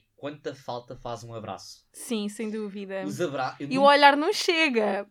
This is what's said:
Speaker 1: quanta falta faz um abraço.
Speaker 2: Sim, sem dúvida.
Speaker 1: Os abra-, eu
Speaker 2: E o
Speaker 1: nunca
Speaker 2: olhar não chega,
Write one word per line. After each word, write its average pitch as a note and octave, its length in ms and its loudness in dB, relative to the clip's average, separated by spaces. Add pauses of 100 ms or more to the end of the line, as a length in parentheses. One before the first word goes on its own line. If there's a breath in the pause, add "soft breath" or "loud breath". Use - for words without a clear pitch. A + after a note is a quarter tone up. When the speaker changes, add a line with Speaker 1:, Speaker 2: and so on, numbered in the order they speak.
(160)
Speaker 1:
quanta D3 400 -10
falta A#2+ 420 -12
faz A#2 260 -10
um A#2 120 -14
abraço. G#2 580 -12
Speaker 2:
Sim, G#3+ 360 -6
sem G#3+ 200 -8
dúvida. G3+ 560 -8
Speaker 1:
Os G3 160 -6
abra-, C#3 380 -4
eu C#3+ 100 -8
Speaker 2:
E C4 80 -2
o C4+ 40 2
Speaker 1:
nunca C#4 120 10
Speaker 2:
olhar C#4+ 240 8
não D#4+ 160 0
chega, A3+ 760 0